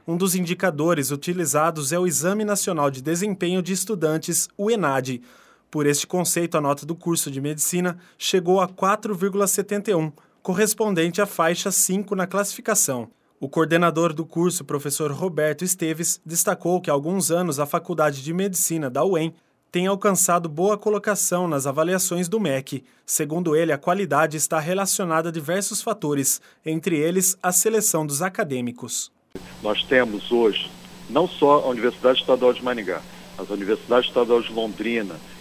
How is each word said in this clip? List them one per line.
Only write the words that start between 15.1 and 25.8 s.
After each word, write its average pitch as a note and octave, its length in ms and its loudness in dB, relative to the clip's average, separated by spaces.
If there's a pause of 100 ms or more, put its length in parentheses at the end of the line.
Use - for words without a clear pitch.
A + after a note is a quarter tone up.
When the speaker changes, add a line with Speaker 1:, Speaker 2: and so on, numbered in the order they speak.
Speaker 1:
Roberto D3+ 540 -2
Esteves, E3 600 -2
destacou F3 560 0
que F3 80 -8
há D3+ 40 4
alguns E3 400 0
anos E3+ 260 0
a C#3+ 80 0
Faculdade D#3 560 0
de D#3 100 -6
Medicina E3+ 560 -2
da C3+ 160 0
uem E3 300 2 (360)
tem F3+ 180 0
alcançado F#3 600 2
boa F#3 300 0
colocação G3 720 0
nas C#3 180 0
avaliações F3 600 0
do G#3+ 100 0
mec. C#3 460 -2 (200)
Segundo D#3 520 0
ele, E3 160 4
a C#3 40 2
qualidade D#3 600 2
está D#3 240 -2
relacionada E3+ 680 0
a - 20 -6
diversos F3 500 -4